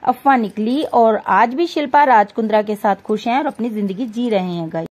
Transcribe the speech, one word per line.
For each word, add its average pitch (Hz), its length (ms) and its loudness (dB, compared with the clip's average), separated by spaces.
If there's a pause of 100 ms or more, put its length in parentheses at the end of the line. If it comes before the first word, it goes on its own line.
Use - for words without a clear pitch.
अफवाह 262 340 2
निकली 226 460 -2
और 226 320 4 (120)
आज 226 260 2
भी 330 140 -2
शिल्पा 294 360 2
राज 226 280 4
कुंद्रा 214 300 0
के 208 140 -4
साथ 202 200 0
खुश 214 320 -4
हैं 240 120 0
और 302 60 -4
अपनी 247 240 -4
जिंदगी 208 360 -4
जी 233 240 -4
रहे 185 240 -2
हैं, 165 200 -6
guys। 165 140 -6 (100)